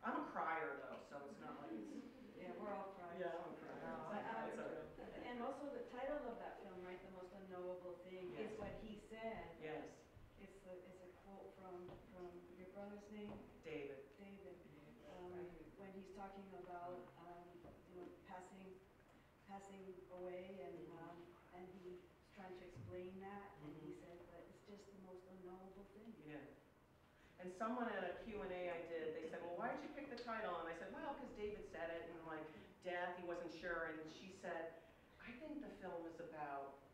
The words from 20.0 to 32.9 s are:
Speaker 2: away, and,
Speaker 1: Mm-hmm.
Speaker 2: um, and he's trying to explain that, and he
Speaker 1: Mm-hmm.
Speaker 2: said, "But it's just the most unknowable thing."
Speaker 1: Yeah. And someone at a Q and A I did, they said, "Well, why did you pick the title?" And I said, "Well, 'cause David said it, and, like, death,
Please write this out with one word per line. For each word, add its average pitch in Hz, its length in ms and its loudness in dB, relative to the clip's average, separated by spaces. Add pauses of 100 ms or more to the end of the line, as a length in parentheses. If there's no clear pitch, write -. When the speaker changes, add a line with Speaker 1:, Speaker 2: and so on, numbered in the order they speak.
Speaker 2:
away, 180 560 0
and, 165 160 0
Speaker 1:
Mm-hmm. 170 160 -4
Speaker 2:
um, 170 160 -4 (400)
and 180 80 -4 (160)
he's 180 220 -4 (320)
trying 190 240 -4
to - 80 -6
explain 180 560 0
that, 196 400 -2
and 147 160 -2
he 151 160 -2
Speaker 1:
Mm-hmm. - 100 -4
Speaker 2:
said, 175 140 -6 (160)
"But 170 160 -6
it's - 160 -12
just 202 240 -8
the 196 160 -10
most 185 240 -6
unknowable 185 640 -6
thing." 220 320 -6
Speaker 1:
Yeah. 151 160 -2 (960)
And 185 120 0 (100)
someone 233 340 8
at 190 80 6
a 180 120 6 (120)
Q 208 160 2
and 190 120 2
A 180 200 6
I 170 60 4 (100)
did, 160 240 4
they 160 160 2
said, - 160 2
"Well, 175 80 2
why 214 160 6
did 302 160 2
you - 80 -2
pick - 160 0
the 233 80 0
title?" 220 440 4
And 165 80 2
I 165 120 4
said, 143 160 -2
"Well, 311 160 2
'cause - 240 -2
David 208 320 2
said 165 240 2
it, 170 160 0
and, 170 160 -2
like, 160 200 2 (360)
death, 180 400 6